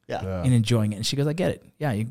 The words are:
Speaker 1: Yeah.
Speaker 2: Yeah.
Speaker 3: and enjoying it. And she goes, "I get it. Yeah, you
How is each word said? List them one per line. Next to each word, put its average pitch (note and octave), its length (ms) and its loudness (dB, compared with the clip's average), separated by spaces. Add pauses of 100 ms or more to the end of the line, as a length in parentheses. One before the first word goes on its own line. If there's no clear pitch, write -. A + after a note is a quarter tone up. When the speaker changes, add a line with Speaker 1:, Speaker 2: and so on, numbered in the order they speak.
Speaker 1:
Yeah. A#2+ 140 -4
Speaker 2:
Yeah. F#2 200 -4
Speaker 3:
and B2+ 100 4
enjoying A2 380 4
it. G#2 60 -6
And G#2+ 80 -6
she - 100 -2
goes, C#3+ 120 0
"I D3+ 60 -2
get F3 180 0
it. - 120 -8 (160)
Yeah, C#3+ 140 -2
you G#2+ 180 -2